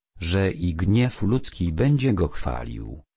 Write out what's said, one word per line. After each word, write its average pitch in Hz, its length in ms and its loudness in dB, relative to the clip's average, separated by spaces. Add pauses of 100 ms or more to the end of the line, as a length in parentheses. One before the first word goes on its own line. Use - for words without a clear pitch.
(200)
że 95 320 0
i 85 240 -2
gniew 107 460 2
ludzki 98 520 0
będzie 131 400 2
go 90 140 2
chwalił, 58 760 -6 (160)